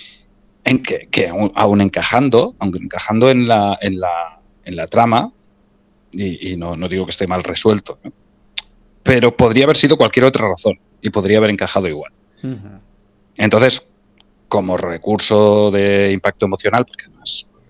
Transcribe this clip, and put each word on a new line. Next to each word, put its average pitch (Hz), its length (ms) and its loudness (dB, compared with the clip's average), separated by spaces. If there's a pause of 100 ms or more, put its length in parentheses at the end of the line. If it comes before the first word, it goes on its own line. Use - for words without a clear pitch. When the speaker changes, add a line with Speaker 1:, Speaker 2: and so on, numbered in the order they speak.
(640)
Speaker 1:
en 127 200 -2
que, - 260 -10
que - 200 -2
aún, 98 260 -4
aún 104 260 2
encajando, 120 800 0
aunque 90 200 -4
encajando 110 500 0
en 123 180 2
la, 104 340 2
en 95 180 -4
la, 82 400 -6 (240)
en 90 120 -12
la 80 120 -8
trama, 117 460 0 (760)
y, 92 400 -8
y 90 60 -8
no, 85 180 -8
no 87 120 -8
digo 92 180 -6
que - 60 -10
esté - 140 -6
mal 90 180 -4
resuelto, - 600 -2
¿no? - 80 -16 (920)
Pero 120 340 2
podría 120 280 4
haber 147 140 4
sido 151 200 4
cualquier 123 280 4
otra 127 220 2
razón 95 320 -2 (220)
y 104 80 -8
podría 101 300 2
haber 107 100 4
encajado 95 380 -2
igual. 73 240 -10 (320)
Speaker 2:
Ujú. 110 260 -12 (680)
Speaker 1:
Entonces, 110 520 2 (600)
como 92 300 -2
recurso 104 920 2
de 101 400 2
impacto 98 340 -2
emocional, 104 400 0
porque - 220 -20
además - 400 -10 (220)